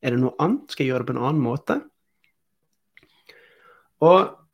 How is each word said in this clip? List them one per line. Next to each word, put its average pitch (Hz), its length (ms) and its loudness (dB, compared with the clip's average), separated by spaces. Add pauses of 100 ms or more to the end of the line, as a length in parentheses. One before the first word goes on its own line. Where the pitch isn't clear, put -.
Er 123 140 -2
det 127 60 2
noe 127 200 -2
annet? 214 300 -2
Skal 143 140 -4
jeg 127 80 -2
gjøre 123 100 -4
det 123 80 -8
på 123 60 -4
en 120 80 -4
annen 147 180 0
måte? 131 360 -4 (2250)
Og 185 360 4 (160)